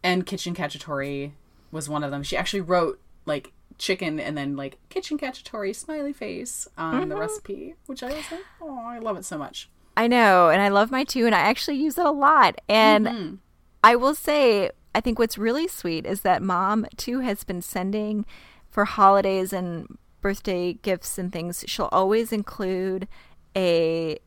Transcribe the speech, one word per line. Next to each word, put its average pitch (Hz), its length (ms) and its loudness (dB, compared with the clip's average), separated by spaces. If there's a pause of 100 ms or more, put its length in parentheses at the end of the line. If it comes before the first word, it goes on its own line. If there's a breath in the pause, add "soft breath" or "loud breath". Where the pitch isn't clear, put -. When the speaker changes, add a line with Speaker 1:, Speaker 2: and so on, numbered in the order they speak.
Speaker 1:
And 180 240 0
kitchen 175 300 -8
cacciatore 143 760 -6 (380)
was 151 180 -8
one 147 160 -4
of 139 60 -4
them. 143 140 -6
She - 120 -4
actually 196 240 -2
wrote, 170 400 0 (260)
like, 147 260 -6 (260)
chicken 170 420 -4
and 147 180 -6
then, 139 180 -4
like, 139 220 -10 (100)
kitchen 311 300 -6
cacciatore 220 560 -8
smiley 294 380 -8
face 226 560 -10 (100)
on 247 300 -2
the 392 60 -6
Speaker 2:
Mm-hmm. 415 60 -6
Speaker 1:
recipe, 427 540 -10 (120)
which 254 160 -12
I 247 40 -8
was 294 240 -8
like, 359 140 -12 (180)
"Oh, 277 240 -12
I 240 120 -12
love 220 200 -6
it - 60 -14
so 170 120 -10
much." - 320 -12 (280)
Speaker 2:
I 226 100 2
know, 202 420 8
and 180 140 6
I 202 60 4
love 202 240 4
mine 269 140 -2
too, 233 200 0
and 220 80 4
I 175 60 4
actually 254 360 0
use 294 220 -2
it 349 80 2
a 294 40 4
lot. 285 480 6 (120)
And 220 360 6
Speaker 1:
Mm-hmm. 208 280 -6 (500)
Speaker 2:
I 233 120 10
will 262 180 2
say, 254 560 4 (240)
I 214 60 2
think 226 180 -2
what's 226 180 0
really 240 320 0
sweet 165 380 -6
is 196 160 -4
that 185 180 4
Mom, 190 460 0 (100)
too, 254 240 -4
has 240 240 -4
been 180 160 -8
sending 208 640 -4 (460 soft breath)
for 208 140 2
holidays 190 680 4
and 180 460 -8 (240)
birthday 180 520 -2
gifts - 440 -6
and 180 140 -6
things, 175 340 -8
she'll - 260 -4
always 220 400 2
include 190 760 -4 (480 soft breath)
a 165 720 2